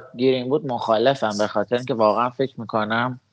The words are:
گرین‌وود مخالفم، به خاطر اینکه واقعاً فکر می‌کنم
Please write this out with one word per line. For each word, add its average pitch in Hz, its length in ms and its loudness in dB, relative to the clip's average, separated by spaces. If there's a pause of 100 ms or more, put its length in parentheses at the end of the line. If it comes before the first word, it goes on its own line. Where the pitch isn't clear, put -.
(180)
گرین‌وود 131 480 0
مخالفم، 117 720 2
به 107 80 2
خاطر 104 300 -2
اینکه 127 180 -2
واقعاً 110 360 2
فکر 131 300 -6
می‌کنم 113 600 -4 (120)